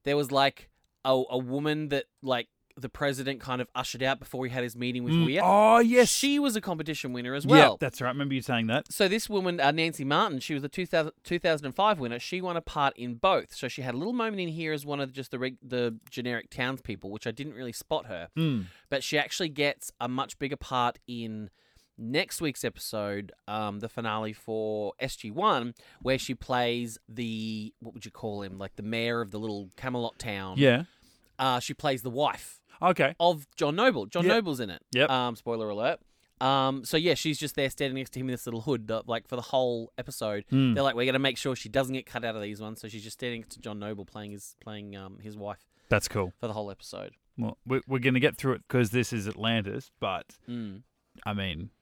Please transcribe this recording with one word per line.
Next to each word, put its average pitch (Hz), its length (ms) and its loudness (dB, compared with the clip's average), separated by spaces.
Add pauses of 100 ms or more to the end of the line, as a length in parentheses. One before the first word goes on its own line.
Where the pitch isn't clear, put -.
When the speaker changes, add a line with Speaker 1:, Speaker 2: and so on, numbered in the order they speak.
Speaker 1:
There 143 120 2
was, 143 140 0
like, 139 380 2 (360)
a, 131 260 4
a 127 80 0
woman 147 500 -2
that, 139 160 0 (180)
like, 123 260 -2 (280)
the 127 120 -10
president 135 520 -2
kind 127 200 -4
of 120 140 -4
ushered 127 300 -4
out 135 160 0
before 131 260 -6
he 120 60 -6
had 127 100 -2
his 120 140 -4
meeting 123 260 -2
with 131 100 0
Speaker 2:
Mm. 165 140 6
Speaker 1:
Weir. 151 160 2
Speaker 2:
Oh, 214 380 8
yes. 233 300 8
Speaker 1:
She 285 280 2
was 277 160 2
a 214 60 -2
competition 156 520 -4
winner 123 220 -4
as 139 100 -2
Speaker 2:
Yeah, 135 60 6
Speaker 1:
well. 139 300 10
Speaker 2:
that's 131 200 -2
right. 123 60 -2
I 127 60 0
remember 139 220 -2
you 131 60 0
saying 113 280 0
that. 131 240 0
Speaker 1:
So 196 160 4
this 185 200 -2
woman, 185 300 0
uh, 151 140 6
Nancy 160 320 0
Martin, 151 340 2
she 151 160 -4
was 135 80 -2
the 143 60 -4
two 180 180 -4
thousand, 160 240 0 (140)
two 175 160 -2
thousand 151 260 2
and 127 80 -8
five 202 240 4
winner. 120 220 -4
She 180 200 -6
won 180 160 -4
a 165 40 -4
part 139 360 0
in 120 200 -8
both. 160 360 2
So - 140 -8
she 131 160 -8
had 123 120 -4
a - 20 -4
little 190 160 -4
moment 226 280 -2
in 175 100 -2
here 156 220 -4
as 147 140 -6
one 143 140 -4
of 131 120 -4
just 135 200 -10
the 127 80 -4
reg-, 127 200 -4
the 120 360 -2 (120)
generic 123 420 -4
townspeople, 123 600 -6
which 107 160 -8
I 113 60 -4
didn't 139 220 -10
really 120 180 -10
spot - 340 -4
her. 85 220 -10 (100)
Speaker 2:
Mm. 131 280 0 (240)
Speaker 1:
But 135 120 -2
she 151 160 0
actually 151 300 -2
gets 143 420 -2 (100)
a 120 60 -4
much 127 320 -4
bigger 143 180 -4
part 123 520 -2
in 110 420 -8 (500)
next 127 400 -2
week's 156 220 -4
episode, 104 680 -4 (160)
um, 104 320 -4
the 110 80 -8
finale 110 440 -4
for 107 680 -4
S 127 160 -6
G 104 160 -10
one, 135 420 2 (260)
where 131 160 2
she 131 160 -4
plays 120 640 0 (120)
the, 110 720 -6
what 113 120 -16
would 110 120 -16
you 104 80 -14
call 104 300 -6
him? 95 140 -10
Like, 98 200 -10
the 104 80 -10
mayor 117 360 -2
of 101 120 -6
the 107 80 -6
little 101 360 -6
Camelot 123 440 -4
town. 98 380 -6
Speaker 2:
Yeah. 135 260 6 (560)
Speaker 1:
Uh, 131 180 2
she - 160 -6
plays 135 280 -2
the 123 80 -6
wife - 500 -2 (200)
Speaker 2:
Okay. 165 380 4
Speaker 1:
of 170 280 4 (100)
John 151 180 2
Noble. 185 320 4
John 175 180 2
Speaker 2:
Yep. 185 80 6
Speaker 1:
Noble's 180 280 2
in 104 100 -4
it. 82 120 -12 (100)
Speaker 2:
Yep. 127 180 6
Speaker 1:
Um, 123 260 2
spoiler 113 320 -2
alert. 113 300 0 (420)
Um, 135 440 2
so 165 120 0
yeah, 160 180 4
she's 156 240 -2
just 147 180 -6
there 135 140 2
standing 135 260 -2
next 131 140 -8
to 123 100 -8
him 131 80 -4
in 127 40 -2
this - 140 -6
little 117 140 -6
hood, 113 260 0
the, 110 200 -2
like, 117 200 -4
for - 100 -10
the 120 60 -4
whole 120 560 0
episode. 107 540 -4
Speaker 2:
Mm. 131 220 6
Speaker 1:
They're 139 100 2
like, 131 100 2
"We're 123 120 0
gonna 131 140 4
make 135 160 0
sure 131 200 -2
she - 120 -10
doesn't 131 260 0
get 131 120 -8
cut 117 180 -6
out 110 120 -4
of 107 60 -6
these 104 180 -8
ones." 110 200 -10
So 113 60 -12
she's 107 160 -12
just 110 160 -14
standing 120 220 -6
next - 140 -16
to - 60 -20
John 104 200 -8
Noble 104 240 -8
playing 104 280 -14
his, 101 280 -16
playing, 104 340 -14
um, 98 260 -16
his 107 160 -14
wife 101 300 -10 (220)
Speaker 2:
That's 104 180 2
cool. 95 320 -2
Speaker 1:
for 117 80 -6
the 107 60 -4
whole 104 180 -8
episode. 98 440 -14 (220)
Speaker 2:
Well, 117 300 -6
we're, 131 220 0
we're 131 100 0
gonna 127 220 2
get 143 160 2
through 135 180 0
it - 140 -8
'cause 120 220 4
this 120 220 0
is 104 140 -4
Atlantis, 110 640 -2 (100)
but 95 360 -6 (120)
Speaker 1:
Mm. 113 340 -10 (440)
Speaker 2:
I 104 80 -2
mean, 95 360 -4 (100)